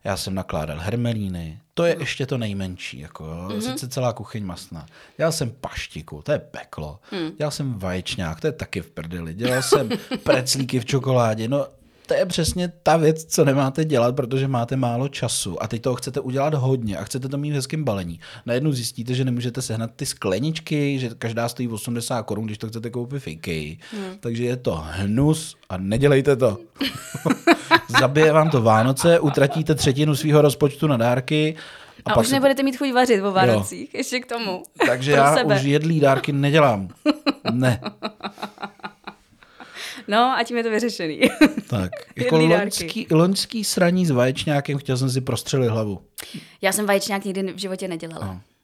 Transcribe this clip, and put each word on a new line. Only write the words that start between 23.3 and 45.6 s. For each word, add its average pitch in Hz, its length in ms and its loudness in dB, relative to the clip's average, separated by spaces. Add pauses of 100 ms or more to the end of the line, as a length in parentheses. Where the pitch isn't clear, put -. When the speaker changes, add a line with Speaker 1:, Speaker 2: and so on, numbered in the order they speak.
Speaker 2:
Hmm. 196 280 -10
Speaker 1:
Takže 117 240 -6
je 123 140 -2
to 123 180 -4
hnus 101 800 0 (140)
a 92 80 -6
nedělejte 131 580 4
to. 117 220 2 (680)
<laughs> - 720 2
Zabije 147 320 6
vám 156 180 6
to 139 120 4
Vánoce, 131 580 6
utratíte 147 560 2
třetinu 147 400 2
svýho 151 260 6
rozpočtu 147 460 4
na 139 100 2
dárky. 131 580 2 (500)
A 214 60 0
Speaker 2:
A - 20 2
Speaker 1:
pak 226 80 6
Speaker 2:
už 226 60 2
Speaker 1:
se 262 60 2
Speaker 2:
nebudete 269 300 4
mít 262 140 0
chuť 277 160 -2
vařit 247 280 4
o 196 40 -4
Speaker 1:
Jo. 202 60 0
Speaker 2:
Vánocích, 143 600 2
ještě 254 260 -4
k 247 60 -10
tomu. 220 380 -6 (240)
Speaker 1:
Takže 127 260 0
Speaker 2:
Pro 139 80 6
Speaker 1:
já 143 140 6
Speaker 2:
sebe. - 200 4
Speaker 1:
už 131 80 2
jedlý 151 360 2
dárky 135 320 4
nedělám. 139 580 4 (600)
Ne. 127 340 2
Speaker 2:
<laughs> 208 60 -8 (2250)
No, 240 300 4
a 233 60 0
tím 233 140 -4
je 233 60 0
to 233 60 0
vyřešený. 214 560 -2
<laughs> - 40 6 (400)
Speaker 1:
Tak, 92 220 -2 (240)
Speaker 2:
Jedlý 123 100 -4
Speaker 1:
jako 160 120 4
Speaker 2:
dárky. 165 260 6
Speaker 1:
loňský, 185 480 -6
loňský 190 520 2
sraní 180 420 2
s 156 60 2
vaječňákem, 135 680 0
chtěl 131 200 -2
jsem 135 120 0
si 127 120 0
prostřelit 131 480 0